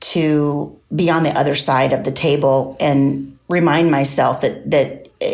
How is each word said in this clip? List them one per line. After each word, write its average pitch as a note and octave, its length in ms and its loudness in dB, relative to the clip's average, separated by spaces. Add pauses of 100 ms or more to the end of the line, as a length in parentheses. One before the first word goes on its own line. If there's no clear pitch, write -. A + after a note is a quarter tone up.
to D3+ 800 -2 (160)
be E3+ 160 0
on D#3+ 140 2
the C#3+ 60 0
other C#3 260 0
side C3+ 360 2
of - 120 -2
the C3+ 80 -4
table C#3 680 0
and C#3 580 0 (120)
remind E3+ 420 2
myself C3+ 520 0
that, - 280 -4
that, - 380 -2 (260)